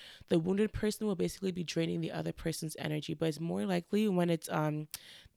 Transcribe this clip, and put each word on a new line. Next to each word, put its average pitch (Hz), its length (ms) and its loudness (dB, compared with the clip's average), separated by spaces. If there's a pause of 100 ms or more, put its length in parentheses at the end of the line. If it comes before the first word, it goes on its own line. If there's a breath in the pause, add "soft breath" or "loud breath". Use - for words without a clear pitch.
(300 loud breath)
the 180 100 6
wounded 196 340 2
person 214 320 -2
will 208 100 2
basically 180 360 0
be 175 120 -4
draining 165 380 0
the 160 100 -2
other 165 200 -2
person's - 480 -4
energy. 151 340 -2
But 160 160 2
it's 151 100 -4
more 175 260 -2
likely 202 420 2
when 175 240 4
it's, 165 180 0
um, 151 380 0 (500 loud breath)